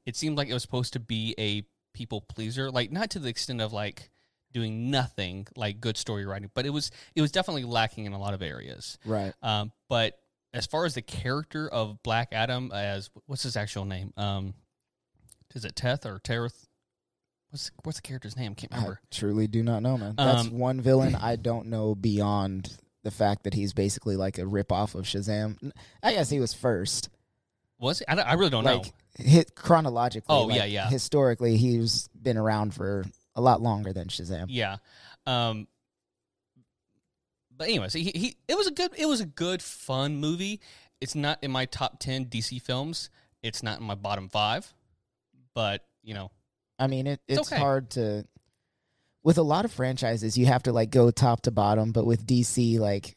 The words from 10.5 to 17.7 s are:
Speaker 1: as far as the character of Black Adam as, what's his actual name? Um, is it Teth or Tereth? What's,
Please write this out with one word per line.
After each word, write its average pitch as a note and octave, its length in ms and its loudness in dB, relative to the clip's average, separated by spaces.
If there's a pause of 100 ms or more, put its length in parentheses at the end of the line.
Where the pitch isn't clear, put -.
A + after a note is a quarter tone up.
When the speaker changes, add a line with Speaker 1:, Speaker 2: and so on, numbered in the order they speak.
Speaker 1:
as A#2+ 120 -6
far E3 200 -2
as D3 100 -2
the B2 60 -4
character D3+ 680 -6
of G#2+ 340 -4
Black A#2 280 0
Adam B2 420 -2
as, G2+ 360 -6 (160)
what's C3+ 180 -6
his A#2+ 120 -6
actual G#2 300 -4
name? F#2+ 320 -8
Um, G2 360 -4 (1000)
is A#2 120 -12
it - 100 -12
Teth B2+ 300 -2
or G2 140 -10
Tereth? A#2+ 480 -6 (840)
What's, - 220 -12 (120)